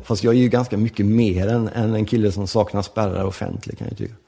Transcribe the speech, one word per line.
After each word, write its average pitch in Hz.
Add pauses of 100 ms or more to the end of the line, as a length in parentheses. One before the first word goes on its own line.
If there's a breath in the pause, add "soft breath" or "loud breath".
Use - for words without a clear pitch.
fast 107
jag 117
är 123
ju 127
ganska 120
mycket 107
mer 104
än, 113
än 113
en 107
kille 104
som 98
saknar 101
spärrar 95
offentligt, 95
kan 110
jag -
tycka. - (140)